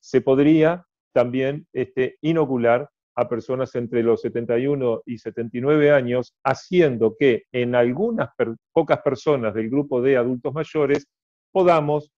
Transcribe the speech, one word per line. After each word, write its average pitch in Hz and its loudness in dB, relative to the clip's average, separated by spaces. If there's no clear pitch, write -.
se 131 0
podría 156 2
también, 131 -2
este, 127 -4
inocular 135 0
a 120 -2
personas 123 -6
entre 120 -2
los 113 0
setenta 117 -4
y 131 -2
uno 131 -2
y 117 -10
setenta 113 -10
y - -6
nueve 147 2
años, 123 0
haciendo 131 0
que 127 2
en 123 -2
algunas 131 0
per-, 117 -4
pocas 156 0
personas 131 -2
del 110 -4
grupo 139 -2
de 135 2
adultos 127 -2
mayores 147 -2
podamos 151 2